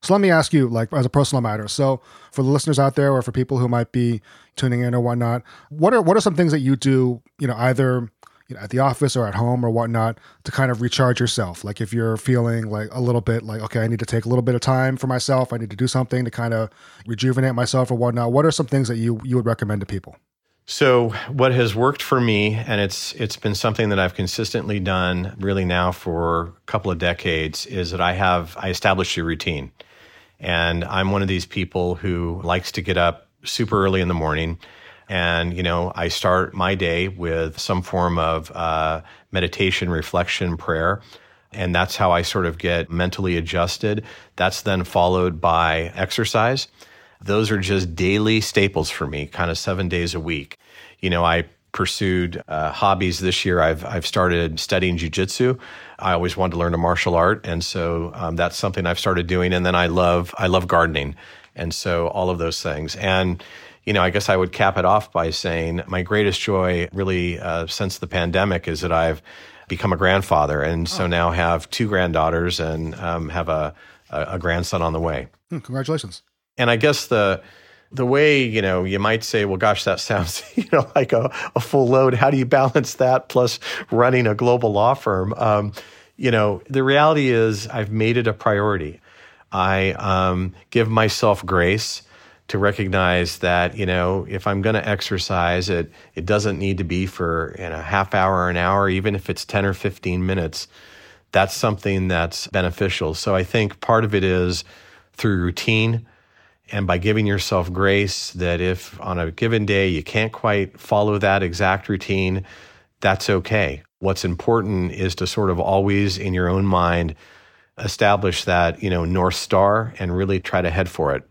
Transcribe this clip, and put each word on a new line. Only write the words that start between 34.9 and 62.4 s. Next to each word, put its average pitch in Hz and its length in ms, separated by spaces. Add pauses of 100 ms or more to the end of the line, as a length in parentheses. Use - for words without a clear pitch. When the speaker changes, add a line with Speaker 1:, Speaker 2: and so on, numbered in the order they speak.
Speaker 2:
And, 87 480
you 90 80
know, 87 320
I 85 100
start 92 480
my 95 220
day 90 320
with 82 500
some 90 240
form 87 340
of, 80 380
uh, 80 460 (320)
meditation, 92 580
reflection, 87 680
prayer. 85 440 (520)
And 92 220
that's 90 220
how 95 160
I 87 100
sort 90 240
of 82 120
get 85 340
mentally 90 440
adjusted. 90 680 (320)
That's 92 260
then 95 220
followed 90 560
by 82 560
exercise. 113 720 (520)
Those 104 300
are 107 80
just 92 380
daily 104 440
staples 98 480
for - 200
me, 73 180
kind 85 240
of 82 80
seven 95 300
days 87 260
a 87 60
week. 78 380 (420)
You 95 100
know, 85 140
I 85 220 (260)
pursued, 90 760
uh, 78 240
hobbies 95 480
this 92 260
year. 90 160
I've, 80 240
I've 90 220
started 85 540
studying 90 360
jujitsu. 98 640 (400)
I 92 140
always 87 240
wanted 92 160
to 85 60
learn 85 160
a 82 40
martial 85 380
art. 90 280
And 85 200
so, 85 500
um, 85 220
that's 85 200
something 95 300
I've 87 120
started 90 280
doing. 90 260
And 90 140
then 90 80
I 87 140
love, 87 500
I 95 80
love 90 220
gardening. 78 480 (400)
And 82 180
so 85 340
all 92 220
of 90 80
those 82 240